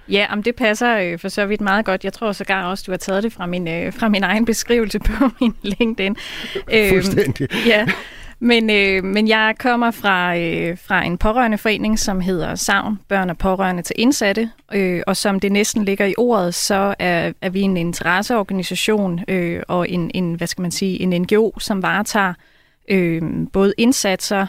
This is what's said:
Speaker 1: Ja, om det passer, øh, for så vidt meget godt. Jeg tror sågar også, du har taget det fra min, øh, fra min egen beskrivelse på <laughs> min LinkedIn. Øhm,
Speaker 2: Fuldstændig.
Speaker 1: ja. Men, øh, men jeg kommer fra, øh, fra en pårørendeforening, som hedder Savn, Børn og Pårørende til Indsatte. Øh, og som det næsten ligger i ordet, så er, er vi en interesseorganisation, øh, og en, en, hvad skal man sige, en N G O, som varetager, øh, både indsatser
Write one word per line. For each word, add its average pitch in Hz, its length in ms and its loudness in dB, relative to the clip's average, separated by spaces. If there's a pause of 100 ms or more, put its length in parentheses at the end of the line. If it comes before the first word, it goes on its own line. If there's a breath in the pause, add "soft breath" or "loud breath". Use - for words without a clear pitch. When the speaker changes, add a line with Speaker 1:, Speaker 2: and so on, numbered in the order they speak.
Speaker 1:
Ja, 190 220 2
om 208 120 -2
det 240 140 -2
passer, 233 420 2
øh, 170 200 -2
for 190 100 -8
så 202 180 -2
vidt 202 140 -2
meget 202 240 0
godt. 185 200 -2
Jeg 196 80 -6
tror 214 200 -4
sågar 190 380 -4
også, 190 160 -6
du 185 60 -6
har 180 60 -2
taget 196 240 -2
det 226 100 -2
fra 180 140 -8
min, 180 220 -4
øh, 175 240 -4
fra - 160 0
min 202 160 4
egen 208 200 2
beskrivelse 226 540 0
på 220 320 2
<laughs> - 100 -4
min 233 220 2
LinkedIn. 202 540 -2 (560 loud breath)
Øhm, 214 160 4
Speaker 2:
Fuldstændig. 147 600 2 (180)
Speaker 1:
ja. 220 200 4 (540 loud breath)
Men, 233 300 4
øh, 196 340 4
men 208 240 2
jeg 220 300 4
kommer 240 320 2
fra, 180 460 0
øh, 170 420 -2
fra 185 260 0
en 175 140 -2
pårørendeforening, 214 800 2
som 190 220 -2
hedder 180 340 -2
Savn, 202 440 -2 (100)
Børn 190 220 0
og 165 80 -6
Pårørende 185 440 0
til - 160 -6
Indsatte. 226 520 2 (220)
Øh, 185 340 0
og 190 100 0
som 196 240 0
det 202 120 0
næsten 208 320 2
ligger 196 220 0
i 190 120 0
ordet, 208 360 2
så 202 440 0
er, 170 340 0 (100)
er 185 80 -4
vi 190 100 -2
en 190 160 2
interesseorganisation, 185 1500 0
øh, 175 400 -2
og 175 200 0
en, 175 260 -2
en, 175 200 -2
hvad 170 120 -4
skal - 160 -6
man 175 80 -2
sige, 185 300 -2
en 180 220 2
N 180 40 -2
G - 120 -4
O, 220 200 4
som 196 240 -4
varetager, 185 520 0 (560 soft breath)
øh, 170 320 2 (300)
både 196 260 4
indsatser 202 720 2